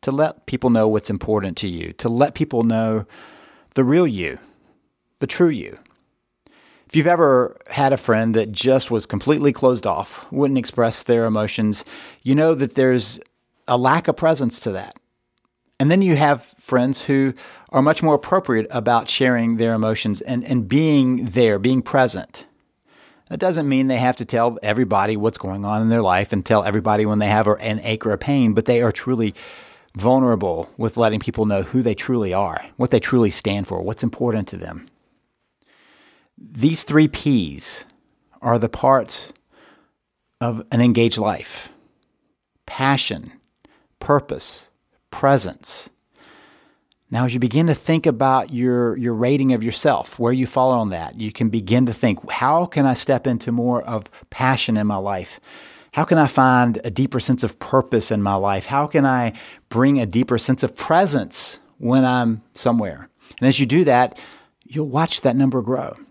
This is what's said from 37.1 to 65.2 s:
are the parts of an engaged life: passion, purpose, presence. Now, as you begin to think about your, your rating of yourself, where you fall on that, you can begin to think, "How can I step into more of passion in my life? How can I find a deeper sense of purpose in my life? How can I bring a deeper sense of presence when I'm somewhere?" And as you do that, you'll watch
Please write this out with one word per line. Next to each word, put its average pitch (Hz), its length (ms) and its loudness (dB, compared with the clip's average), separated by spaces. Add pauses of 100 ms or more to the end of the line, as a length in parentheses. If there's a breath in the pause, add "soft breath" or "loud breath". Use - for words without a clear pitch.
are 120 160 0
the 117 120 0
parts - 640 0 (1080 soft breath)
of 117 320 -4
an 117 100 2
engaged 117 360 4
life: - 520 -6 (1000)
passion, 131 640 -4 (680 soft breath)
purpose, - 680 -2 (420)
presence. - 800 -2 (1200 soft breath)
Now, 120 140 -2
as 123 100 -2
you 127 60 -2
begin 127 280 2
to 156 60 2
think 160 320 0
about 131 460 2
your, 120 460 0
your 120 160 -2
rating 131 400 2
of 110 100 -2
yourself, 113 560 -2
where 117 140 0
you 131 120 0
fall 131 260 0
on 113 180 0
that, 82 280 -10
you 107 140 -8
can 117 160 -2
begin 117 380 2
to 117 80 -2
think, - 360 -2
"How 156 360 0
can 147 200 -2
I 131 100 2
step - 300 -2
into 120 260 -4
more 120 300 0
of 110 220 -8 (260 loud breath)
passion 127 460 0
in 107 120 0
my 104 100 -2
life? 95 420 -8 (540 loud breath)
How 151 100 0
can - 140 2
I 151 100 4
find 123 560 2
a 117 80 -6
deeper 131 300 -2
sense 123 240 0
of - 140 -6
purpose 123 520 0
in 104 100 0
my 101 140 0
life? 98 300 -2
How 143 220 -2
can 147 180 0
I 123 260 0 (380 loud breath)
bring 135 300 2
a 117 60 0
deeper 117 320 0
sense - 260 0
of - 120 -4
presence 160 840 0 (180)
when 127 260 2
I'm 120 380 0 (120)
somewhere?" 104 540 -2 (320 loud breath)
And 123 80 2
as 135 100 4
you 139 80 2
do 151 200 2
that, 127 340 2 (460 loud breath)
you'll 147 240 -6
watch 156 320 -2